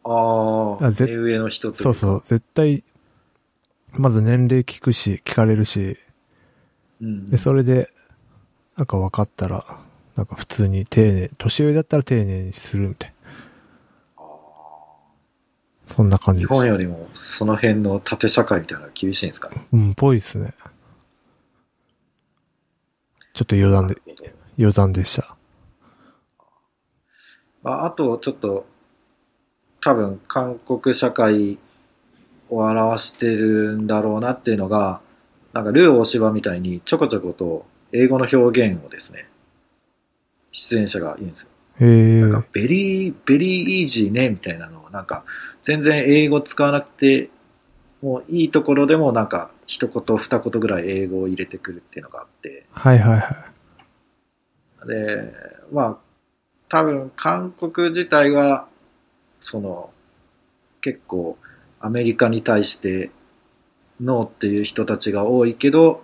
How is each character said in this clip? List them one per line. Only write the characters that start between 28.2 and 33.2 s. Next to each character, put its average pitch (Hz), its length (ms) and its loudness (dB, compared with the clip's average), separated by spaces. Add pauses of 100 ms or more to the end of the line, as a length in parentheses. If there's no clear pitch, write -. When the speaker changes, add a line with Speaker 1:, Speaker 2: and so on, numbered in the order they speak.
Speaker 1:
ょ - 40 -4
っ - 20 -10
と 98 320 -6 (1160)
多 139 120 2
分 98 340 -4
韓 123 300 -6
国 123 360 -2
社 127 160 -2
会 107 480 0 (880)
を 113 140 -4
表 113 360 0
し - 120 -8
て - 160 -6